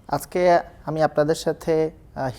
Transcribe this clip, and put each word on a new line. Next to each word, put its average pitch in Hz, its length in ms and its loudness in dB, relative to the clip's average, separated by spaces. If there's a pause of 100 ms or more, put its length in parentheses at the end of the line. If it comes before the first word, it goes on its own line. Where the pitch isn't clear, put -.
আজকে 175 500 2 (280)
আমি 156 160 -2
আপনাদের 151 320 2
সাথে, 160 560 -2 (240)
আহ, 135 240 -6